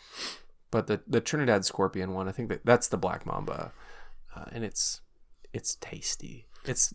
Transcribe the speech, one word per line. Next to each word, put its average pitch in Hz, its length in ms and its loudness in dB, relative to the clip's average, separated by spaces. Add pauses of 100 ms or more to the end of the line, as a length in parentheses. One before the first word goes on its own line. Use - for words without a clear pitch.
(720)
but 117 160 4
the, 104 200 2
the 117 160 4
Trinidad 120 420 4
Scorpion 95 480 2
one, 95 160 -2
I 95 40 -4
think 113 180 -4
that, - 160 -4
that's 120 220 8
the 120 100 2
Black 90 260 -2
Mamba, - 480 -4 (640)
uh, - 160 -10
and 117 120 -4
it's, - 360 -4 (540)
it's - 220 -6
tasty. - 680 -8 (200)
It's, - 280 4